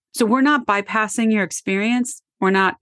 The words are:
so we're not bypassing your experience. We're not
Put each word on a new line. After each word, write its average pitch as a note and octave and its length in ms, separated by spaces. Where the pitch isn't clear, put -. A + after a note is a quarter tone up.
so A#3 120
we're B3 160
not C#4+ 240
bypassing G#3+ 640
your G#3+ 120
experience. G#3+ 800
We're F#3+ 100
not F#3+ 320